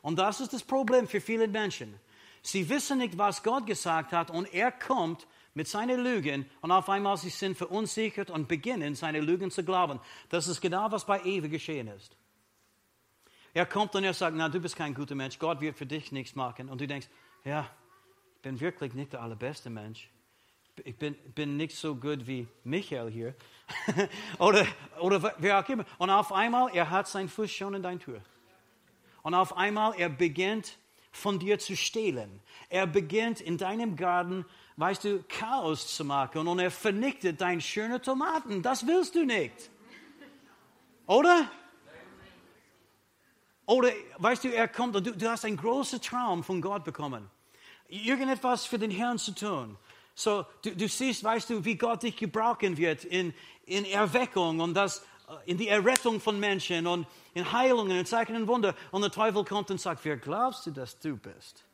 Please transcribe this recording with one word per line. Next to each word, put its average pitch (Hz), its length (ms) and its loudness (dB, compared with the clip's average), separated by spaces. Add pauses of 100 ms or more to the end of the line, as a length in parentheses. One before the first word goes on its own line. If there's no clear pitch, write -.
Und 160 160 0
das 202 220 2
ist 262 120 -6
das 254 100 -6
Problem 254 460 4
für 208 120 -2
viele 226 280 0
Menschen. 190 500 -4 (440)
Sie 185 260 -2
wissen 269 300 0
nicht, 220 180 0
was 202 260 2
Gott 233 240 0
gesagt 165 460 -2
hat, 170 180 0
und 175 220 -4
er 214 180 2
kommt 170 560 -2 (280)
mit 156 140 -4
seinen 247 320 0
Lügen 156 460 0 (140)
und 170 120 0
auf 185 160 4
einmal 196 280 2
sie 175 140 -8
sind 190 260 -4
verunsichert 202 760 -4
und 156 180 -4
beginnen, 160 460 -2
seine 156 260 -2
Lügen 175 300 0
zu 180 140 -4
glauben. 165 360 2 (280)
Das 170 200 0
ist 175 120 -4
genau, 190 300 0
was 214 160 -4
bei 196 160 2
Eva 185 240 0
geschehen 147 420 -6
ist. 101 280 -18 (1400)
Er 170 120 4
kommt 202 280 0
und 196 80 2
er 190 120 0
sagt, 165 220 0
„Na, 160 120 0
du 151 100 -2
bist 170 160 -6
kein 147 200 -6
guter 143 200 -8
Mensch, 135 240 -6
Gott 160 220 -2
wird 147 180 -4
für 143 80 -10
dich 147 240 -8
nichts 135 240 -10
machen.“ 127 340 -8
Und 131 120 -10
du 143 80 -4
denkst, 139 180 -8 (380)
„Ja, 147 260 -6 (640)
ich - 80 -20
bin 135 160 -10
wirklich 147 360 -6
nicht 139 180 -10
der 123 100 -10
allerbeste 117 480 -8
Mensch. 110 400 -12 (720)
Ich 123 120 -12
bin, 147 180 -6 (220)
bin 143 200 -2
nicht 156 200 -4
so 156 180 -4
gut 135 320 -4
wie 123 220 -6 (160)
Michael 131 460 -4
hier.“ 117 240 -8 (520)
<laughs> 185 220 2 (320)
Oder, 196 260 8 (340)
oder 190 380 2
wer 196 220 4
auch 190 80 -6
immer. 247 160 -2 (140)
Und 185 120 2
auf 208 220 4
einmal, 233 420 2
er 170 160 2
hat 190 160 2
seinen 190 220 -4
Fuß 214 220 -4
schon 196 240 -6
in 196 80 -4
deine 180 180 -6
Tür. 117 200 -12 (1000)
Und 160 120 -2
auf 185 220 4
einmal, 208 380 2
er 175 140 0
beginnt, 175 680 0 (380)
von 202 240 -2
dir 196 200 2
zu - 180 -6
stehlen. 120 640 -2 (280)
Er 185 180 2
beginnt, 202 540 0
in 170 160 -2
deinem 196 400 -2
Garten, 180 480 0 (320)
weißt 185 280 0
du, 202 240 0
Chaos 220 640 -2
zu 160 100 -6
machen. 143 440 0
Und 175 100 0
er 180 140 2
vernichtet 202 680 -2
deine 170 200 0
schönen 226 420 -4
Tomaten. 262 600 -2
Das 240 240 0
willst 330 280 4
du 339 100 4
nicht. 208 460 0 (1400)
Oder? 302 420 8 (2250)
Oder, 247 240 8 (280)
weißt 233 260 4
du, 254 80 0
er 226 160 4
kommt 240 280 -2
und 190 100 2
du, 233 100 -4
du 214 140 0
hast 233 140 -2
einen 214 120 -2
großen 233 440 -2
Traum 226 420 0
von 185 180 -2
Gott 190 240 -4
bekommen. 127 460 -8 (580)
Irgendetwas 247 760 0
für 240 120 -2
den 220 120 0
Herrn 233 280 -2
zu 202 160 -4
tun. 135 440 -6 (380)
So, 208 280 0 (180)
du, 202 120 -4
du 190 140 0
siehst, 254 340 -2
weißt 220 260 0
du, 220 160 -2
wie 214 120 0
Gott 233 260 0
dich 240 140 -4
gebrauchen 214 600 0
wird 156 280 0
in, 175 280 -2 (340)
in 202 180 -2
Erweckung 190 760 2
und 170 140 0
das, 196 300 0 (240)
äh, - 220 -12
in 180 80 0
die 214 100 -2
Errettung 214 520 4
von 208 200 0
Menschen 180 460 0
und 175 200 0 (280)
in 175 160 -2
Heilungen, 226 480 4
in 180 80 0
Zeichen 226 300 0
und 226 100 0
Wunder. 214 280 4 (160)
Und 196 120 0
der 202 80 2
Teufel 208 340 2
kommt 202 260 -4
und 190 100 -2
sagt, 165 240 -6
„Wer 151 120 -2
glaubst 190 500 -2
du, 170 40 -6
dass 135 280 -12
du 151 180 -6
bist? - 580 -20